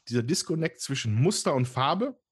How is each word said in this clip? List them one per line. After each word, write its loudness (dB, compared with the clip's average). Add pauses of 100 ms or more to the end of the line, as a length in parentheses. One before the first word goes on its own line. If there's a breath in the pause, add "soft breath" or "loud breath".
dieser 0
Disconnect -2
zwischen -4
Muster 2
und 2
Farbe, 0 (120)